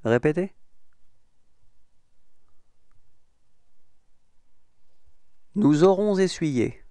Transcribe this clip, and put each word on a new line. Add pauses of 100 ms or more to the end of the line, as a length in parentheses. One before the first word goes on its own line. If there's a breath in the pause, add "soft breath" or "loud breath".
Répétez. (4000)
Nous
aurons
essuyé.